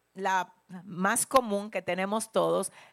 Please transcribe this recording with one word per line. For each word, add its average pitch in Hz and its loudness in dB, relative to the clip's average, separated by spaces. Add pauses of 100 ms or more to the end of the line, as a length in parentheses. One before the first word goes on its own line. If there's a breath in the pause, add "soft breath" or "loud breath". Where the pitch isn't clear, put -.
(120)
la 190 -2 (320)
más 196 0
común 214 0
que 185 -6
tenemos 190 -2
todos, 175 2 (220 loud breath)